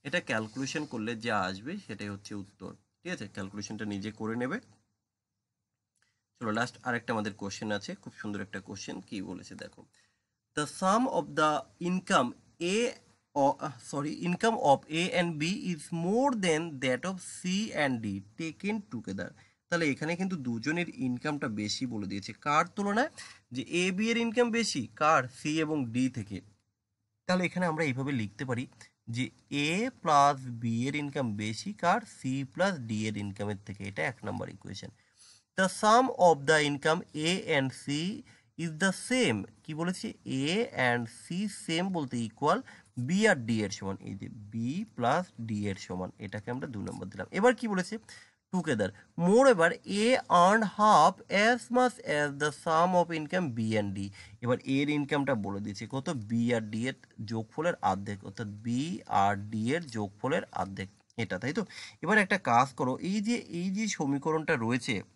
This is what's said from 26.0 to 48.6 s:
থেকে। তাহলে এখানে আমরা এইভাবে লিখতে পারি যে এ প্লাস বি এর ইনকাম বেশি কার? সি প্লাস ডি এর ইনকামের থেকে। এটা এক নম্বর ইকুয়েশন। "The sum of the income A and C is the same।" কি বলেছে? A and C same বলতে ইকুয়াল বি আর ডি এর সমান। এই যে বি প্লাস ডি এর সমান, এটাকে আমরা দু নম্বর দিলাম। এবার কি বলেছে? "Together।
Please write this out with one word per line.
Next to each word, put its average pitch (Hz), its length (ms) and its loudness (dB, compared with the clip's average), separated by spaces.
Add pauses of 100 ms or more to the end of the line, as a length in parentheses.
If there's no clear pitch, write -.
থেকে। 101 320 -6 (840)
তাহলে 180 180 2
এখানে 180 220 0
আমরা 156 180 0
এইভাবে 135 280 0
লিখতে 113 320 -4
পারি 131 220 -2 (420)
যে 120 220 -4 (200)
এ 165 400 0 (100)
প্লাস 143 360 6 (100)
বি 117 420 -2
এর 143 60 -4
ইনকাম 139 420 -2
বেশি 110 360 -4
কার? 175 280 2
সি 135 440 -6
প্লাস 175 340 0
ডি 110 300 -2
এর 104 80 -4
ইনকামের 101 400 -4 (100)
থেকে। 98 180 -10
এটা 98 180 -6
এক 139 220 -4
নম্বর 98 240 -6
ইকুয়েশন। 92 400 -14 (720)
"The 190 100 4 (120)
sum 226 240 8 (140)
of 170 180 8 (100)
the 156 120 6 (120)
income 156 300 0 (140)
A 156 460 0
and 135 80 0 (160)
C - 20 -8 (720)
is 165 120 -4
the 175 220 0 (180)
same।" 165 340 2 (180)
কি 156 120 -10
বলেছে? 180 380 -4 (140)
A 131 220 -2 (300)
and 120 240 4 (200)
C 196 260 -4 (200)
same 170 220 0
বলতে 147 280 -2
ইকুয়াল 143 440 0 (360)
বি 180 300 2
আর 185 80 6
ডি 113 260 0
এর 98 80 -2
সমান। 98 300 -6
এই - 140 -10
যে - 140 -10
বি 117 560 -6 (100)
প্লাস 139 320 2 (140)
ডি 104 280 -4
এর 95 80 -4
সমান, 92 420 -8
এটাকে 104 320 -10
আমরা 135 160 -6
দু 110 160 -8
নম্বর 95 240 -8
দিলাম। 98 240 -10
এবার 226 240 4
কি 233 140 -6
বলেছে? 190 300 -2 (540)
"Together। 123 380 0 (300)